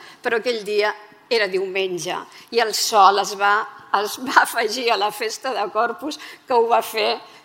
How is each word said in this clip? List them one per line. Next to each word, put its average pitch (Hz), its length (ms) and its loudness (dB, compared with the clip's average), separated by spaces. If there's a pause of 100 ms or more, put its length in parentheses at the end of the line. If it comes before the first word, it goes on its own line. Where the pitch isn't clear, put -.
(220)
però 233 160 -2
aquell 226 260 -4
dia 208 300 0 (360)
era 220 180 2
diumenge 185 680 -2 (340)
i 233 100 2
el 214 140 2
sol 196 480 6
es 190 180 -6
va, 202 140 4 (480)
es 208 180 -6
va 254 220 2
afegir 233 500 -2
a 208 80 2
la 208 120 0
festa 240 420 -6
de 202 180 -2
Corpus, 233 460 -4 (280)
que - 60 -4
ho 233 160 4
va 170 140 4
fer 220 380 -2 (240)